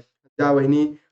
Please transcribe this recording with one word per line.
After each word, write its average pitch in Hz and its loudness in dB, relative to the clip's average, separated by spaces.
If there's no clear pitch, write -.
ज्या 143 -2
बहिणी 147 0